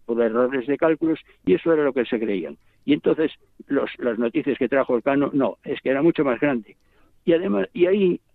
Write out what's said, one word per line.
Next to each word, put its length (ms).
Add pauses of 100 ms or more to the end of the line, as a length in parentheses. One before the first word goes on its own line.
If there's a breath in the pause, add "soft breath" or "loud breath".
por 160
errores 460
de 100
cálculos 420 (260 soft breath)
y 100
eso 180
era 100
lo 80
que 140
se 140
creían. 380 (280)
Y 80
entonces 380 (360)
los, 300
las 200
noticias 400
que 120
trajo 260
Elcano, 380
no, 300
es 180
que 80
era 120
mucho 220
más 160
grande. 380 (480)
Y 80
además, 400
y 140
ahí, 340 (140)